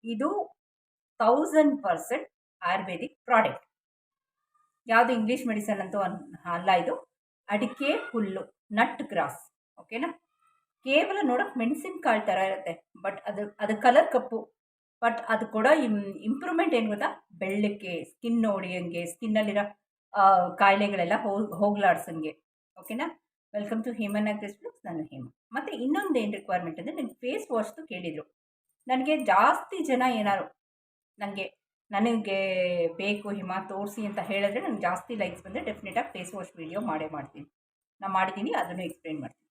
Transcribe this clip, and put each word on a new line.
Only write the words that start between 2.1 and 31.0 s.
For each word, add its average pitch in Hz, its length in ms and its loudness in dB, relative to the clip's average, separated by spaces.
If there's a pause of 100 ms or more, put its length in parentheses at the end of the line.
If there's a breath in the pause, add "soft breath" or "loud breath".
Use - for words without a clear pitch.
ಆಯುರ್ವೇದಿಕ್ 185 640 -4
ಪ್ರಾಡಕ್ಟ್, - 400 4 (1200)
ಯಾವ್ದು 240 260 6
ಇಂಗ್ಲಿಷ್ 240 340 0
ಮೆಡಿಸನ್ 208 340 -2
ಅಂತೂ 190 180 -4
ಅನ್-, 185 460 -6
ಅಲ್ಲ 175 260 0
ಇದು. 170 240 4 (540)
ಅಡಿಕೆ 269 640 -2
ಹುಲ್ಲು, 190 460 -4 (140)
ನಟ್ 226 320 0
ಗ್ರಾಸ್, - 520 -4 (240)
ಓಕೆನಾ? 294 460 -8 (540)
ಕೇವಲ 330 420 2
ನೋಡಕ್ - 360 0
ಮೆಣಸಿನಕಾಳು 240 680 -2
ತರ 185 120 2
ಇರುತ್ತೆ, 190 540 -4 (140)
but 196 140 -6
ಅದು, 208 400 -8
ಅದು 208 220 -2
ಕಲರ್ 269 300 8
ಕಪ್ಪು, 226 420 -2 (480)
but 226 280 2
ಅದು 220 180 0
ಕೊಡೋ 220 220 4
ಇಮ್-, 214 480 4
ಇಂಪ್ರೂವ್ಮೆಂಟ್ 320 580 0
ಏನ್ 220 120 2
ಗೊತ್ತಾ? - 440 -4
ಬೆಳ್ಳಕ್ಕೆ, 196 720 -2
ಸ್ಕಿನ್ 233 420 0
ಹೊಡಿಯಂಗೆ, 180 600 -2
ಸ್ಕಿನ್ನಲ್ಲಿರೋ, 208 720 0 (420)
ಆ, 185 360 8
ಕಾಯಿಲೆಗಳೆಲ್ಲ 196 580 4 (100)
ಹೋಗ್-, 208 320 -2
ಹೋಗ್ಲಾಡ್ಸಂಗೆ, 180 760 2 (480)
ಓಕೆನಾ? 262 440 -8 (320)
Welcome 220 280 -4
to 240 100 -6
ಹೇಮಾ 208 260 -2
ನಾಗರಾಜ್ 208 400 -4
ಬ್ಲಾಗ್ಸ್, - 260 -16
ನಾನು 170 180 -6
ಹೇಮಾ. 131 360 -14 (120)
ಮತ್ತೆ - 200 -6
ಇನ್ನೊಂದು 294 480 0
ಏನ್ 214 140 -2
ರಿಕ್ವೈರ್ಮೆಂಟ್ 175 460 -4
ಅಂದ್ರೆ, 240 160 -8
ನಂಗೆ 254 180 -8
ಫೇಸ್ 311 380 -6
ವಾಶ್ದು 220 360 -4
ಕೇಳಿದ್ರು. 170 520 -10 (480)
ನನಗೆ 262 300 2
ಜಾಸ್ತಿ 247 680 4
ಜನ 254 260 2
ಏನಾರು, 208 460 0 (640)